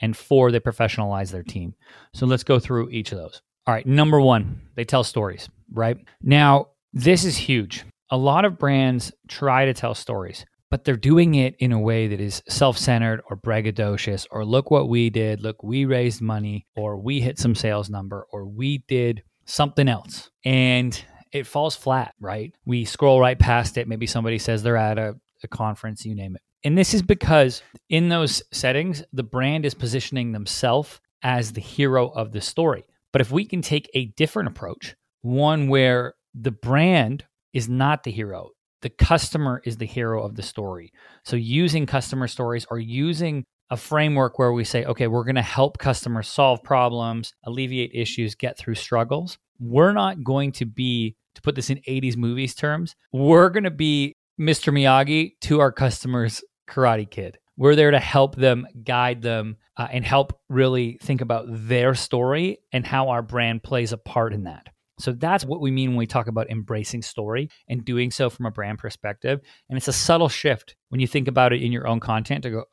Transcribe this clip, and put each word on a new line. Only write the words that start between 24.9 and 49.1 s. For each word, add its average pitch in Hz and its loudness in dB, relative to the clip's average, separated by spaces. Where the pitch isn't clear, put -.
a, 107 -4
a 113 -14
conference, 110 -8
you 110 -6
name 98 -8
it. - -20
And 147 2
this 190 4
is 214 2
because 156 4
in 165 2
those 165 0
settings, 147 -2
the 131 -6
brand 135 -2
is 135 -2
positioning 120 -4
themselves 120 -2
as 123 -2
the 104 -8
hero 131 2
of 110 -6
the 104 -6
story. 160 -2
But 131 2
if 117 0
we 185 0
can 180 -4
take 147 -4
a 127 -2
different 202 -2
approach, - -14
one 143 0
where 127 2
the 120 -4
brand 139 2
is 117 -4
not 135 0
the 123 -8
hero, 98 -10
the 123 -8
customer 147 0
is 117 -8
the 113 -8
hero 113 -4
of 107 -8
the 107 -10
story. 92 -12
So - -4
using 143 0
customer 131 -4
stories 120 -6
or 117 -8
using 147 -4
a 123 -6
framework 151 0
where 123 4
we 120 0
say, 117 -2
"Okay, 120 -2
we're 117 0
gonna 131 0
help 135 0
customers 117 -4
solve 131 4
problems, 117 0
alleviate 123 -4
issues, 113 -4
get - -6
through - -6
struggles." 127 -2